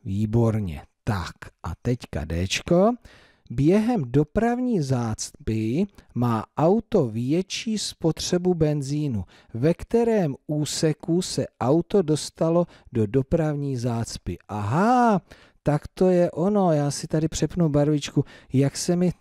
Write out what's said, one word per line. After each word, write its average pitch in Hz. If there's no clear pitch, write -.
Výborně. 107
Tak 95
a 82
teďka 117
Dčko. 98
Během 190
dopravní 226
zácpy 117
má 120
auto 175
větší 151
spotřebu -
benzínu. 147
Ve 139
kterém 220
úseku 156
se -
auto 170
dostalo 165
do 110
dopravní 143
zácpy? 117
Aha, 196
tak 147
to 185
je 175
ono. 190
Já 147
si -
tady 160
přepnu 165
barvičku. 147
Jak 135
se 175
mi 180